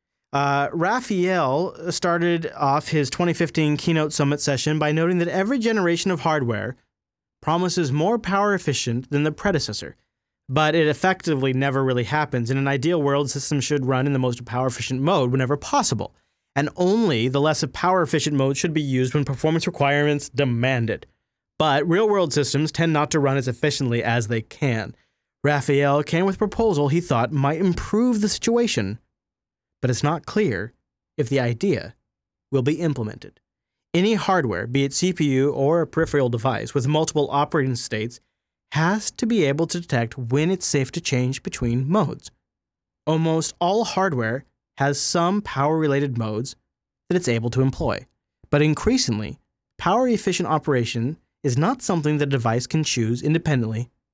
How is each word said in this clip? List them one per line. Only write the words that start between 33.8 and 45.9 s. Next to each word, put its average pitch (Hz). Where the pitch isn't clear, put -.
Any 196
hardware, 135
be 135
it 139
C 180
P 151
U 135
or 151
a 147
peripheral 143
device 113
with 131
multiple 151
operating 139
states, 117
has 180
to -
be 220
able 143
to 175
detect 117
when 135
it's 190
safe 135
to 170
change 127
between 127
modes. 175
Almost 160
all 202
hardware 135
has 139
some 185
power-related 143